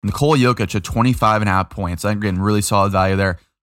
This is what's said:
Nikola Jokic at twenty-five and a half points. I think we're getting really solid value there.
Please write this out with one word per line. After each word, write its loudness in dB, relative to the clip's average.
Nikola 2
Jokic 0
at -2
twenty-five 2
and 0
a 2
half 0
points. -8
I 0
think -4
we're -2
getting -2
really 0
solid 0
value 2
there. 0